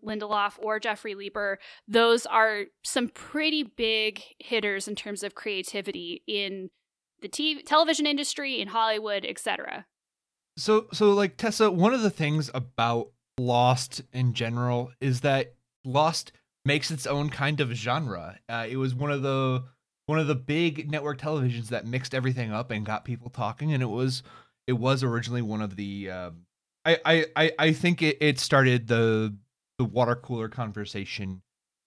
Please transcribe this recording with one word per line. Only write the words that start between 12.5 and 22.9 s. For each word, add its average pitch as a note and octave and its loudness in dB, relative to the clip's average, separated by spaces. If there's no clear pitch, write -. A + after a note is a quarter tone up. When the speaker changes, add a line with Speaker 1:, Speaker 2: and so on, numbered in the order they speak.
Speaker 2:
about A#2 -2
Lost B2 2
in B2+ 0
general B2 -2
is B2+ 0
that C3+ 0
Lost D3+ 2
makes D3 0
its C#3 -6
own C#3+ 0
kind C#3 -2
of A#2+ 0
genre. A2 -4
Uh, A#2 -4
it B2+ -4
was C3 0
one C#3+ -2
of C#3 0
the, C3 0
one D#3 2
of D3 0
the D3 2
big D3+ -2
network D3 -4
televisions B2+ -2
that A2+ -4
mixed B2+ -6
everything B2 -2
up A#2+ -6
and G#2+ -4
got G#2+ -6